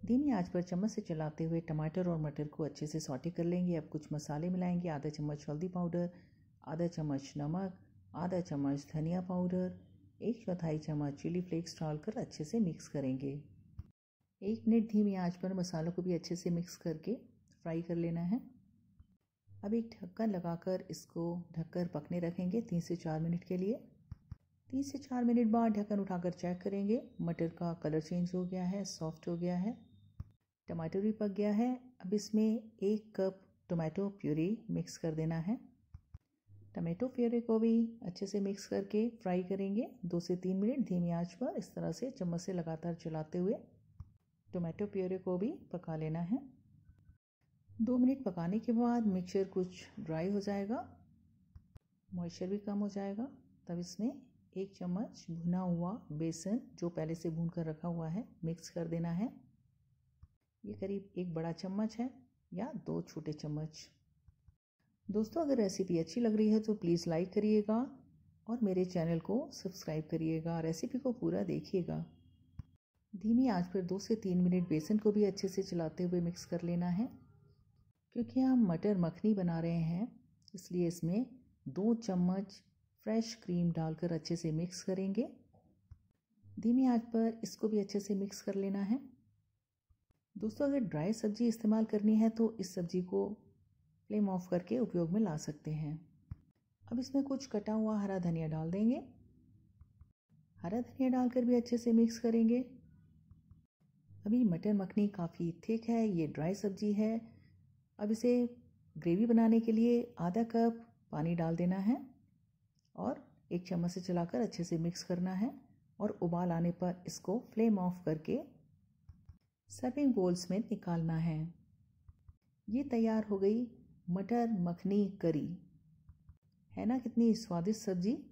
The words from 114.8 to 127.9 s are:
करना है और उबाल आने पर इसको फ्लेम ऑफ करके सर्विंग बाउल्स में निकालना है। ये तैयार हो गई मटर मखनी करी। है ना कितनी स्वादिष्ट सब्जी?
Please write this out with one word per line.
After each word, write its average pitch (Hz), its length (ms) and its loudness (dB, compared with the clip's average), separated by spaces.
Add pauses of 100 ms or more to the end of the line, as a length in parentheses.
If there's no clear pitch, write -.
करना 180 320 -2
है 214 160 0 (480)
और 208 120 -2 (120)
उबाल 175 300 0
आने 170 200 2
पर 180 340 -2
इसको 185 320 -4 (160)
फ्लेम 220 240 4
ऑफ 180 260 -2
करके 156 340 0 (1300)
सर्विंग 254 440 2
बाउल्स 180 360 2
में 185 100 2
निकालना 170 580 -2
है। 160 200 2 (1300)
ये 247 160 0
तैयार 220 400 4
हो 208 140 0
गई 214 280 4 (440)
मटर 226 500 2
मखनी 185 440 2 (160)
करी। 156 260 2 (1300)
है 196 140 -4
ना 254 120 2
कितनी 233 380 4
स्वादिष्ट 185 460 -2
सब्जी? 190 340 0 (160)